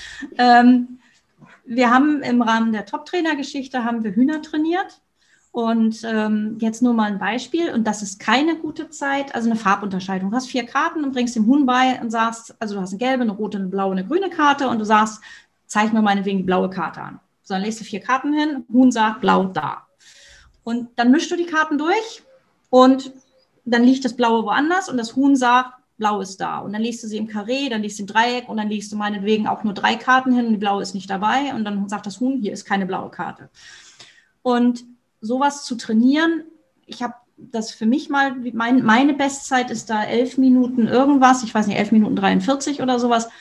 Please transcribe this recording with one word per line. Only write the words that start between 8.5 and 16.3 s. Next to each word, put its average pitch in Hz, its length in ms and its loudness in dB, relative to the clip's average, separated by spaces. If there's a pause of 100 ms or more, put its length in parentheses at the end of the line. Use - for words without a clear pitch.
gute 311 340 -10
Zeit. 277 440 -6
Also 233 160 -2
eine 220 80 0
Farbunterscheidung. 190 720 -2
Du 226 60 -2
hast 254 100 -2
vier 240 180 -4
Karten 311 380 -2
und 269 100 -4
bringst 240 220 -4
dem 214 120 2
Huhn 277 200 4
bei 254 340 2
und 233 100 -6
sagst, 226 500 -4
also 202 160 -6
du 202 40 -6
hast 185 100 -6
eine 190 80 -8
gelbe, 254 240 0
eine 220 100 0
rote, 208 260 -6
eine 190 80 -4
blaue, 190 260 -2
eine 190 140 -4
grüne 359 240 -2
Karte 285 380 0
und 233 100 -2
du 214 60 -4
sagst, 220 360 4 (460)
"Zeig 220 260 0
mir 220 100 2
meinetwegen 196 360 0